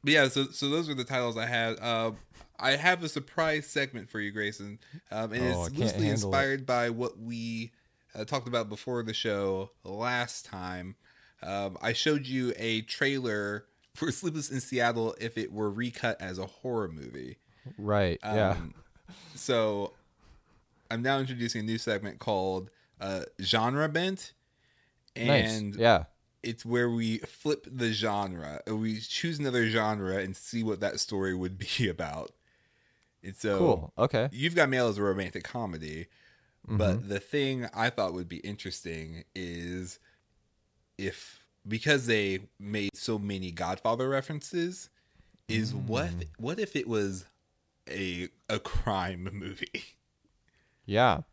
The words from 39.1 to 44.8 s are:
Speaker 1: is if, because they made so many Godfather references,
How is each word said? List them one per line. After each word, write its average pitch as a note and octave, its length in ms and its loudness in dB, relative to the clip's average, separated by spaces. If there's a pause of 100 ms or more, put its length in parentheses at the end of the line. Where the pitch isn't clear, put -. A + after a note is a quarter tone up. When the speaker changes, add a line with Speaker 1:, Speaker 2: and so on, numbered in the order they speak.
Speaker 1:
is F2+ 640 -6 (1000)
if, - 460 -8 (220)
because A#2+ 400 2
they G2+ 340 4 (180)
made G2+ 380 -2
so A2+ 220 0
many G2 340 -4
Godfather G2 560 0
references, D#3+ 800 -2 (600)